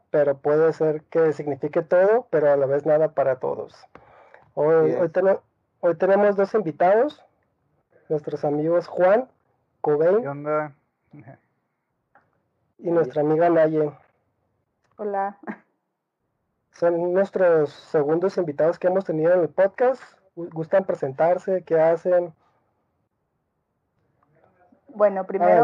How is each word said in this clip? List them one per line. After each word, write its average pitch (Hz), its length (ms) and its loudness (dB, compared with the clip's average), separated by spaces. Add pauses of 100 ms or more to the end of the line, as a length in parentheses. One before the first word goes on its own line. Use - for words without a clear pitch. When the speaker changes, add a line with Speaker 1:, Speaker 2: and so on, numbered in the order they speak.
Speaker 1:
pero 143 280 0
puede 156 360 0
ser 156 300 -4
que 160 300 0
signifique 147 480 -6
todo, 196 480 2
pero 147 220 2
a 143 60 2
la 139 80 0
vez 143 200 -2
nada 151 280 0
para 135 260 -2
todos. - 360 -8 (760)
Hoy, 160 380 2
Speaker 2:
Yes. 175 100 -2
Speaker 1:
hoy 170 80 0
tene-, 190 300 0 (420)
hoy 170 140 0
tenemos 196 400 2
dos 196 180 -2
invitados, 208 720 0 (840)
nuestros 151 360 -6
amigos 156 420 -2
Juan 208 400 2 (540)
Cobain 165 400 2
Speaker 3:
¿Qué 254 80 -8
onda? 147 440 -6 (2000)
Speaker 1:
y 196 120 -6
nuestra 156 300 0
amiga 156 280 2
Naye. 156 420 2 (1040)
Speaker 4:
Hola. 202 400 -6 (1300)
Speaker 1:
Son 175 420 -2
nuestros 175 580 0
segundos 165 640 -2
invitados 165 420 -2
que 185 80 -2
hemos 185 180 -2
tenido 160 280 0
en 185 80 2
el 151 80 -2
podcast. 240 520 0 (340)
Gu-, 170 180 -14
¿gustan 160 320 -2
presentarse? 170 800 -2
¿Qué 160 160 0
hacen? 170 540 0 (2500)
Speaker 4:
Bueno, 196 360 0
primero 180 260 0 (120)